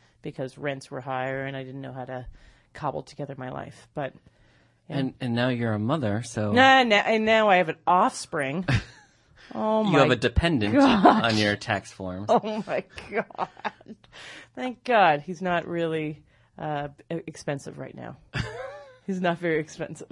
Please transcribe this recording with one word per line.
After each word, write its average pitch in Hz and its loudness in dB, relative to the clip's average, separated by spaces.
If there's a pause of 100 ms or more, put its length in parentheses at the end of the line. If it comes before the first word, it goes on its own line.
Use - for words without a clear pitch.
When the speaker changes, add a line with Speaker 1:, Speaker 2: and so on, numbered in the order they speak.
(220)
Speaker 1:
because 131 -8
rents 139 -8
were 135 -10
higher, 135 -6
and 135 -8
I 135 -10
didn't 131 -14
know 131 -12
how 131 -12
to 127 -10 (460)
cobble 151 -6
together 139 -12
my 127 -10
life. - -12
But, 139 -6 (720)
yeah. 147 -6
Speaker 2:
And, 135 -2
and 120 -2
now 120 2
you're 117 -2
a 107 -2
mother, 113 -2
so 107 -4
Speaker 1:
Nah, 262 8
na-, 220 4
and 220 2
now 220 4
I 185 8
have 165 2
an 156 -4 (100)
offspring. 175 0
Speaker 2:
<laughs> 135 4 (800)
Speaker 1:
Oh 220 2
Speaker 2:
You 214 2
Speaker 1:
my 143 6
Speaker 2:
have 135 6
a 123 4
dependent 120 0
Speaker 1:
gosh. 254 6
Speaker 2:
on 117 6
your 104 4
tax - -4
forms. 92 -8
Speaker 1:
Oh 214 0
my 151 -4 (300)
God. - -6 (1080)
Thank 254 -8
God 185 6
he's 175 -10
not 175 -2
really, 160 -4 (360)
uh, 147 -6 (240)
e-, 165 -6
expensive 143 -10
right 135 -14
now. 123 -14 (160)
Speaker 2:
<laughs> 539 -10
Speaker 1:
He's 190 -6
not 175 0
very 165 0
expensive. - -12